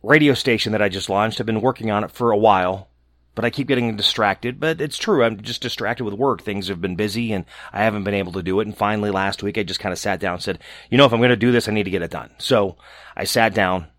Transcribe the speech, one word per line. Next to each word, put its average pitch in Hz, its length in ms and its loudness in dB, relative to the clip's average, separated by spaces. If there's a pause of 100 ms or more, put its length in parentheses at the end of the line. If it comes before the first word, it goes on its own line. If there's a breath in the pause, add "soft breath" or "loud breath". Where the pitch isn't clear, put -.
radio 147 320 6
station 113 380 0
that 104 100 0
I 101 60 2
just 95 200 -4
launched. 107 320 0
I've 107 60 -2
been 110 140 -2
working 110 300 -2
on 104 140 0
it - 60 -10
for 117 200 0
a 107 60 4
while, 95 520 2 (460)
but 110 100 -4
I 120 60 0
keep 127 180 -6
getting 120 280 0
distracted. 110 640 -2
But 160 200 -2
it's 147 180 -6
true. 160 260 2
I'm 110 160 -2
just 104 220 -10
distracted 117 420 -4
with 101 100 -6
work. 120 280 0
Things 98 260 -6
have 92 120 -6
been 90 160 -4
busy, 107 360 -2
and 92 120 -2 (280 loud breath)
I 104 120 -2
haven't 104 200 0
been 101 100 -2
able 92 180 -2
to 92 100 -6
do 92 180 0
it. 104 60 -2
And 104 100 -12
finally, 104 340 0
last 98 320 -2
week, 101 160 -4
I 110 40 -2
just 90 180 -6
kinda 90 160 -4
sat 95 240 -4
down 90 140 -4
and 87 80 -10
said, 95 160 -4 (320 loud breath)
"You 123 80 4
know, 139 80 10
if 117 60 4
I'm 117 80 2
gonna 123 160 4
do 120 160 2
this, 117 160 2
I 104 40 -2
need 104 120 0
to 92 60 -4
get 90 120 -2
it 80 80 -6
done." 78 280 -12
So 101 380 2 (400 loud breath)
I - 80 -6
sat 110 300 2
down 92 340 0 (100)